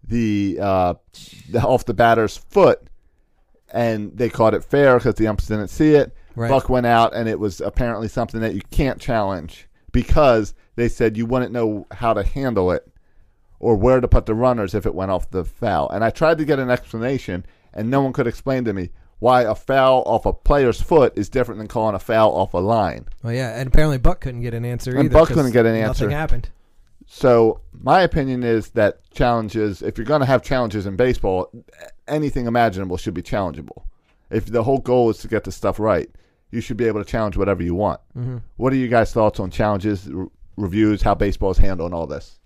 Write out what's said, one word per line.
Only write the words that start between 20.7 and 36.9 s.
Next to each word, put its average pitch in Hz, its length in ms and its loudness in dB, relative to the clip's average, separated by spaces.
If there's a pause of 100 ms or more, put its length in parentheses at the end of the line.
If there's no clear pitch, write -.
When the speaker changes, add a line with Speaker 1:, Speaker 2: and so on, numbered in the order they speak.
Speaker 1:
foot 139 360 4
is 104 120 -4
different 117 300 -4
than 107 100 -12
calling 110 280 -2
a 95 40 -6
foul 110 360 2
off 92 180 -2
a 90 60 -2
line. 92 480 -2 (160)
Speaker 2:
Oh, 117 60 -8
yeah, 117 280 -6
and 131 100 -6
apparently 147 300 6
Buck 120 240 2
couldn't 123 220 -8
get 120 100 -6
an 117 100 -6
answer 123 280 -6
Speaker 1:
And 143 140 2
Speaker 2:
either 151 80 -2
Speaker 1:
Buck 160 160 6
Speaker 2:
'cause - 80 0
Speaker 1:
couldn't 131 160 0
get 117 120 6
an 113 80 4
Speaker 2:
nothing 113 160 0
Speaker 1:
answer. 107 220 -2
Speaker 2:
happened. - 380 0 (580)
Speaker 1:
So 117 540 4 (200)
my 160 200 4
opinion 135 420 -2
is 113 280 -2
that 104 280 0 (100)
challenges, 110 720 -2
if - 160 -8
you're 113 80 -8
gonna 135 220 0
have 131 160 2
challenges 110 420 -4
in 98 100 -8
baseball, 98 540 0 (580)
anything 143 380 -4
imaginable 98 520 0
should 95 180 -6
be 85 80 -8
challengeable. 80 600 -8 (440)
If 107 160 -4
the 113 160 -2
whole 135 160 0
goal 123 320 2
is 107 100 -2
to - 80 -14
get 104 180 -4
the 95 60 -10
stuff 98 280 -6
right, 104 320 0 (400)
you 120 100 -6
should 113 160 -8
be 117 80 0
able 107 180 -2